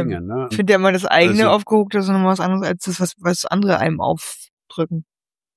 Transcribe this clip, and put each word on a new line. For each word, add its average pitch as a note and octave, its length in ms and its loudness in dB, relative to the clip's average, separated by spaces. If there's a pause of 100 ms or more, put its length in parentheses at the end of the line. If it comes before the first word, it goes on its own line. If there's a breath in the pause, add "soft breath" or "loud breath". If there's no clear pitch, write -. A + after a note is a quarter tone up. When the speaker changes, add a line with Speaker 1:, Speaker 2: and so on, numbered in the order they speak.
Speaker 1:
Dinge, F#2 120 -6
ne? A#2 280 -6
Speaker 2:
ich - 80 -6
find G3 120 0
ja G3+ 80 6
immer, F#3+ 140 2
das F#3 140 -2
eigene G#3 380 4
Speaker 1:
Also A3 120 4
Speaker 2:
aufgehuckt G#3 400 0
ist G3 120 0
nochmal F#3+ 240 2
was F#3+ 80 0
anderes F#3 280 -2
als F3+ 180 -4
das, F3+ 140 -6
was, F3+ 200 -2
was F3 260 -2
andere G3 340 0
einem D#3+ 220 -2
aufdrücken. - 1040 -6 (520)